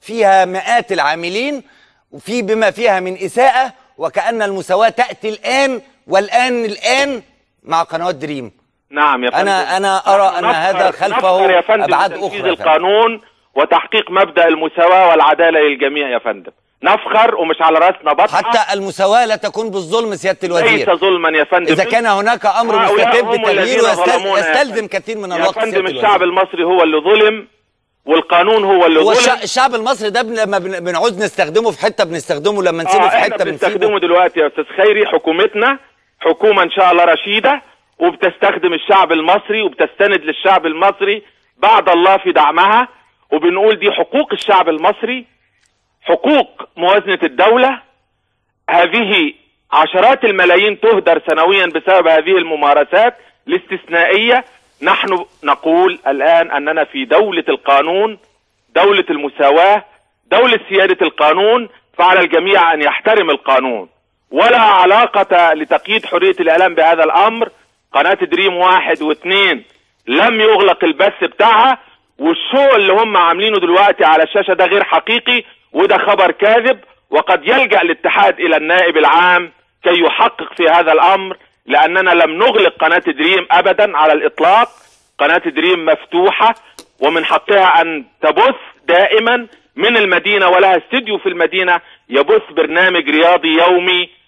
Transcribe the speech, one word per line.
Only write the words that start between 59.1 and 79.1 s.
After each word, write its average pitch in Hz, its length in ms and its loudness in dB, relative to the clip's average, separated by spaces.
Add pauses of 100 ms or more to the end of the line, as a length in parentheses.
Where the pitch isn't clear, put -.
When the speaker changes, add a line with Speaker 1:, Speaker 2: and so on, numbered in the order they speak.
Speaker 2:
دولة 240 280 2 (100)
سيادة 190 320 0
القانون، 190 680 0 (280)
فعلى 185 220 2
الجميع 170 540 0
أن 151 80 -2
يحترم 170 480 0
القانون. 131 600 -2 (420)
ولا 226 300 2
علاقة 190 920 2
لتقييد 156 520 -4
حرية 180 340 0
الإعلام 170 360 2
بهذا 160 280 2
الأمر. 202 460 0 (440)
قناة 160 200 2
دريم 180 440 -2
واحد 175 440 0
واثنين 170 640 -2 (440)
لم 214 340 0
يغلق 202 420 2
البث 180 400 -2
بتاعها، 220 540 2 (420)
والشو 277 560 0
اللي 196 180 2
هم 214 240 0
عاملينه 185 420 0
دلوقتي 180 460 2
على 156 180 4
الشاشة 190 300 -2
ده 185 120 2
غير 190 180 0
حقيقي، 226 600 -2 (300)
وده 196 240 2
خبر 190 340 2
كاذب، 226 480 2 (300)
وقد 156 340 0
يلجأ 214 380 0
الاتحاد 175 580 0
إلى 165 180 0
النائب 170 400 0
العام 170 540 2 (320)